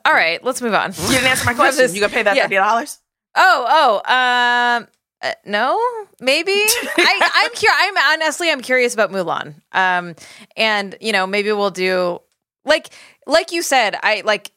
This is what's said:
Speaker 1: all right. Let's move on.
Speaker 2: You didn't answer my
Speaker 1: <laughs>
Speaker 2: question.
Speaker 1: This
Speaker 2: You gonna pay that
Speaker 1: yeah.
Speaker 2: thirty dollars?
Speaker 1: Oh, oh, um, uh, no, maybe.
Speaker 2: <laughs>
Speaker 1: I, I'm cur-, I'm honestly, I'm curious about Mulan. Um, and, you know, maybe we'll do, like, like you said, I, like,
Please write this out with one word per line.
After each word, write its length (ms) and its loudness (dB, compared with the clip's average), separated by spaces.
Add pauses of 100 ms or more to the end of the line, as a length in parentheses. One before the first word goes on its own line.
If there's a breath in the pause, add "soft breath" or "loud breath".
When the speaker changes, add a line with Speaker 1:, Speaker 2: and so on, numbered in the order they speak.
Speaker 1:
all 100 2
right. 300 0
Let's 200 -4
move 100 -2
on. 200 0
Speaker 2:
You 160 -6
didn't 180 2
answer 180 0
my 80 0
Speaker 1:
<laughs> 20 -4
Speaker 2:
question. 220 2
Speaker 1:
This 160 2
Speaker 2:
You 80 -4
gonna 100 0
pay 120 -2
that 120 2
Speaker 1:
yeah. 80 2
Speaker 2:
thirty 120 -2
dollars? 440 0 (360)
Speaker 1:
Oh, 720 4
oh, 40 -2
um, 760 0 (340)
uh, 120 -6 (120)
no, 340 -2 (400)
maybe. 340 0
Speaker 2:
<laughs> 20 0
Speaker 1:
I, 760 0 (140)
I'm 80 -2
cur-, 200 -2
I'm 260 0 (160)
honestly, 360 -2
I'm 120 -2
curious 340 0
about 160 0
Mulan. 500 -6 (120)
Um, 420 -2 (420 loud breath)
and, 440 -2
you 100 -4
know, 160 0
maybe 240 0
we'll 180 0
do, 500 -2 (440)
like, 260 0 (380 loud breath)
like 240 0
you 100 -4
said, 420 0
I, 200 0
like, 340 -2